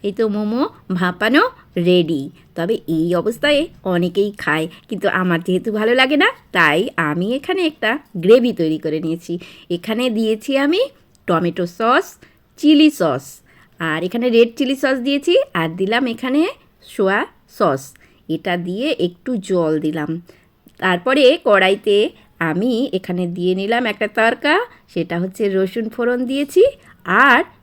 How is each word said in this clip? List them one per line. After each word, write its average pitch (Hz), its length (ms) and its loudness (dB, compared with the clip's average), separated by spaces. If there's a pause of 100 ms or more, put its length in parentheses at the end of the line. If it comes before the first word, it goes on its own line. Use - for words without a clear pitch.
এই 202 100 -4
তো 226 160 -2
মোমো 214 340 -2 (360)
ভাপানো 214 440 2 (460)
রেডি। 165 340 2 (320)
তবে 175 200 -2 (220)
এই 165 120 0 (120)
অবস্থায় 277 400 0 (340)
অনেকেই 180 440 0
খায়, 160 280 -2 (200)
কিন্তু 202 200 -6 (140)
আমার 175 260 0
যেহেতু 185 260 -2
ভালো 214 220 0
লাগে 262 220 2
না, 381 120 4 (240)
তাই 160 260 4 (300)
আমি 170 180 -2 (120)
এখানে 370 220 -4 (100)
একটা 226 200 -4 (260)
গ্রেভি 226 440 4
তৈরি 156 240 0
করে 156 160 -4
নিয়েছি। 165 320 -6 (440)
এখানে 220 340 -4
দিয়েছি 220 480 -2
আমি 302 220 2 (480)
টমেটো 175 360 0 (120)
সস, 247 300 2 (520)
চিলি 302 400 6
সস, 139 260 0 (560)
আর 160 260 -4
এখানে 233 200 -4 (100)
রেড 233 220 6
চিলি 269 240 -2
সস 262 140 0 (100)
দিয়েছি, 285 280 0 (200)
আর 165 220 -2
দিলাম 220 280 0 (100)
এখানে 262 260 -2 (480)
সোয়া 196 320 0 (360)
সস। 139 260 0 (460)
এটা 165 240 -6 (140)
দিয়ে 202 200 -6 (200)
একটু 175 240 -10 (180)
জল 170 320 0
দিলাম। 156 300 -4 (680)
তারপরে 220 440 0 (200)
কড়াইতে 202 520 2 (440)
আমি 175 320 -2 (260)
এখানে 180 240 -4 (140)
দিয়ে 180 180 -2
নিলাম 214 280 -2 (100)
একটা 208 240 -4
তড়কা, 247 380 2 (380)
সেটা 170 300 -4
হচ্ছে 190 260 -6
রসুন 190 460 -2
ফোড়ন 247 240 -2 (120)
দিয়েছি 285 320 2 (640)
আর 269 160 6 (220)